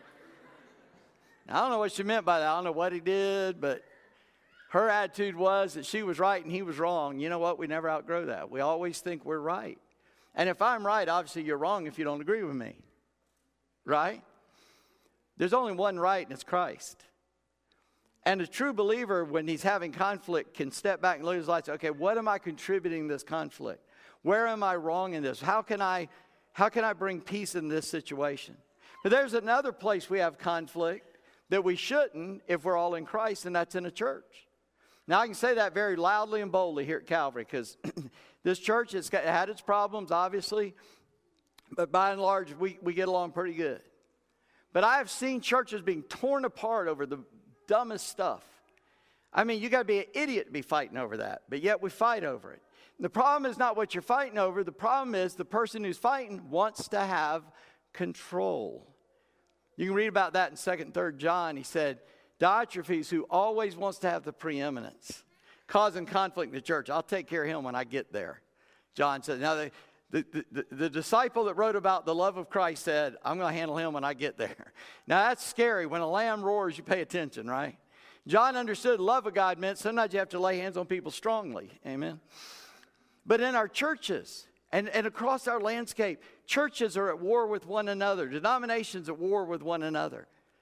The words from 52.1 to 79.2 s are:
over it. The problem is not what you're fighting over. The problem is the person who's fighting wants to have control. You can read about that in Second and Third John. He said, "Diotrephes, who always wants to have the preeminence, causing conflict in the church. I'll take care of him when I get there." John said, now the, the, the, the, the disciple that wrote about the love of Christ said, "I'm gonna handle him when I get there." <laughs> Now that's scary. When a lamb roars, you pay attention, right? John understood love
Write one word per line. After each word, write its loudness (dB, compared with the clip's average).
over -8
it. -20
The -2
problem 4
is -8
not 2
what -2
you're -4
fighting 0
over. 2
The -6
problem 0
is 0
the -6
person -2
who's -4
fighting -2
wants 0
to 0
have 0
control. -4
You -2
can 0
read 4
about 2
that 2
in -16
Second -4
and -18
Third -2
John. 0
He -10
said, -2
"Diotrephes, 2
who 0
always 2
wants -4
to 0
have -2
the -10
preeminence, -6
causing 2
conflict -2
in -12
the -6
church. -2
I'll 0
take -4
care -2
of -2
him -4
when -6
I -2
get -6
there." -6
John 0
said, -4
now 2
the, -4
the, 0
the, -6
the, -6
the 0
disciple 2
that -2
wrote 2
about 2
the 0
love 2
of -8
Christ 0
said, 0
"I'm -2
gonna 0
handle -2
him -2
when -4
I -2
get -4
there." -6
<laughs> -20
Now 6
that's -2
scary. 2
When -2
a 0
lamb 0
roars, 0
you -14
pay 0
attention, -4
right? -4
John 6
understood 0
love 2